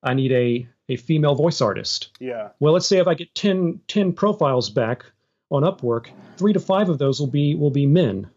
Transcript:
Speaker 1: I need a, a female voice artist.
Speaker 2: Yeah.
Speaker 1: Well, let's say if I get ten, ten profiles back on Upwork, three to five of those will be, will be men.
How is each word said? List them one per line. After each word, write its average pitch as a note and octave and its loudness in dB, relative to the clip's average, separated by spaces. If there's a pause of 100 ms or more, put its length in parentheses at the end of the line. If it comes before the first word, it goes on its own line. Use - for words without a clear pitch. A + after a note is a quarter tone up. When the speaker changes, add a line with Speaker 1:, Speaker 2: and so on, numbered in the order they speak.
Speaker 1:
I B2+ -2
need C3 0
a, A#2+ 0 (200)
a C3 -4
female D3+ 0
voice D3 0
artist. - -4 (100)
Speaker 2:
Yeah. A#2 -8 (100)
Speaker 1:
Well, D3+ 4
let's F3 2
say F#3+ 4
if F3 4
I E3+ 2
get E3+ -14
ten, F#3 -2
ten G3 0
profiles D3+ 0
back A#2+ -2 (460)
on C#3 0
Upwork, B2+ -2 (300)
three G#3 2
to F#3+ 2
five G3 0
of C#3+ -2
those C#3 0
will D3 -2
be, C#3+ 0
will D3 0
be C#3 0
men. B2 2